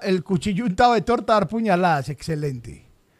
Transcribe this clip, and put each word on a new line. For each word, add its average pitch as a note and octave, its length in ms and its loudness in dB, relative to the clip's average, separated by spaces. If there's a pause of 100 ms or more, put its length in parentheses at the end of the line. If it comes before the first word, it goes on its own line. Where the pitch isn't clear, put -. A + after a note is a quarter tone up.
el F#3 220 0
cuchillo G3 400 -2
untado A#3+ 300 4
de G#3+ 80 2
torta A#3+ 320 0
dar G3 120 2
puñaladas, F3+ 640 0
excelente. C#3+ 760 -8 (360)